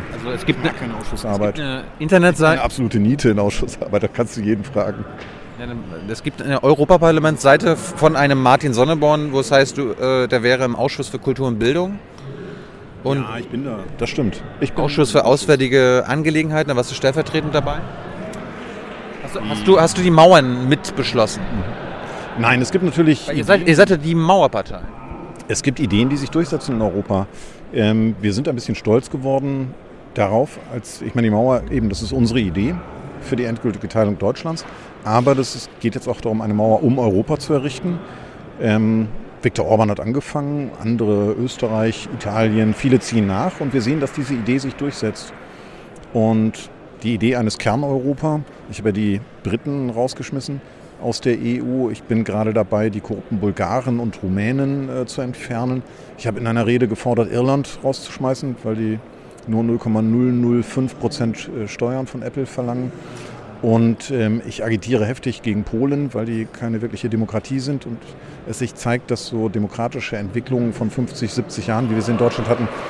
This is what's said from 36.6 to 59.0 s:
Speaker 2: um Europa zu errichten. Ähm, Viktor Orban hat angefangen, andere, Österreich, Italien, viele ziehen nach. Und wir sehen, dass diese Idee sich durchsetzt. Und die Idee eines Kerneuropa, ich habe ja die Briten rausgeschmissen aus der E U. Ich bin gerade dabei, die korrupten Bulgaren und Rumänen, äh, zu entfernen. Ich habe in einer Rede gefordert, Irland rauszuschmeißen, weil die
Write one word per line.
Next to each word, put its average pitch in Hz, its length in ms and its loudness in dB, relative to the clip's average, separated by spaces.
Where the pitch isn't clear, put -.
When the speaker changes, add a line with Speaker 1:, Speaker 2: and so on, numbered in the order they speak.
Speaker 2:
um 131 160 4
Europa 117 400 2
zu - 140 -4
errichten. 147 460 -2
Ähm, 110 480 2
Viktor - 240 0
Orban 107 240 4
hat 101 100 -2
angefangen, 143 680 -4
andere, 107 520 2
Österreich, 113 840 -2
Italien, 110 580 2
viele 127 280 4
ziehen 110 260 0
nach. 107 340 -2
Und 135 140 -2
wir 131 80 2
sehen, 143 180 0
dass 135 120 -4
diese 143 200 -6
Idee 120 240 0
sich 135 200 -4
durchsetzt. - 580 -6
Und 110 560 2
die 113 100 -2
Idee 113 240 2
eines 110 220 -2
Kerneuropa, 139 840 0
ich 104 80 -12
habe 107 100 -2
ja 101 40 4
die 104 280 0
Briten 127 480 -4
rausgeschmissen 131 720 -6
aus 117 180 -4
der 120 180 2
E 120 220 -2
U. 123 300 -2
Ich 110 140 -10
bin 113 200 0
gerade 107 300 0
dabei, 110 340 2
die 104 120 -4
korrupten - 380 -6
Bulgaren 117 640 -2
und 113 220 -6
Rumänen, 131 640 0
äh, 127 160 -4
zu - 160 -8
entfernen. 123 640 -4
Ich - 100 -12
habe 110 120 -2
in 113 80 -4
einer 113 200 2
Rede 120 220 4
gefordert, 110 420 0
Irland 131 540 0
rauszuschmeißen, 131 800 -4
weil 110 140 -2
die 110 220 -2